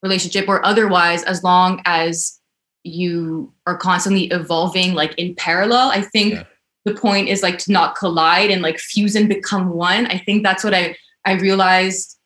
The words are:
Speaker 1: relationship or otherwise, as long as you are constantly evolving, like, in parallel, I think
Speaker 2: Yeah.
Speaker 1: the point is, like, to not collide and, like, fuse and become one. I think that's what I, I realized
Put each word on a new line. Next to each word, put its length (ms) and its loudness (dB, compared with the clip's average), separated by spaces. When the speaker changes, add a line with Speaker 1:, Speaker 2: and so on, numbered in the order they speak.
Speaker 1:
relationship 460 -2
or 160 2
otherwise, 600 2
as 180 -2
long 420 4
as 540 -2
you 720 -4
are 100 -2
constantly 500 0
evolving, 680 0
like, 240 -2
in 160 -6
parallel, 560 2
I 120 0
think 320 0
Speaker 2:
Yeah. 100 -10
Speaker 1:
the 100 -2
point 340 0
is, 140 -2
like, 160 -2
to 140 -2
not 240 2
collide 540 2
and, 120 0
like, 160 -2
fuse 380 -2
and 120 4
become 420 -2
one. 360 0
I 120 -4
think 240 -2
that's 220 0
what 100 2
I, 220 0
I 80 0
realized 920 0